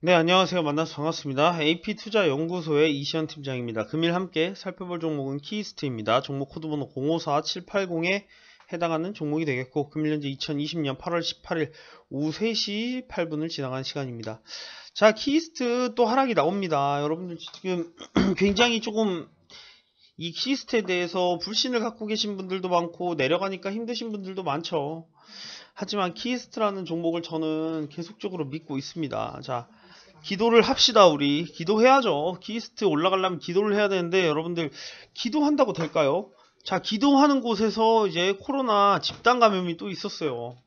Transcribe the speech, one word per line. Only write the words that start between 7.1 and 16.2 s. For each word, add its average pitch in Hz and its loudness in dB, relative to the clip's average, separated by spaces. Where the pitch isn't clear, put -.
칠 175 -6
팔공에 185 -2
해당하는 170 -2
종목이 156 -2
되겠고, 139 -2
금일 151 -2
현재 147 -4
이천이십 147 -4
년 139 -2
팔월 170 -2
십팔 - -6
일 147 -2
오후 147 -2
세 220 -2
시 233 -4
팔 170 -4
분을 156 -4
지나간 131 -6
시간입니다. 117 -8
자, 220 6
키스트 247 -2
또 240 4
하락이 247 2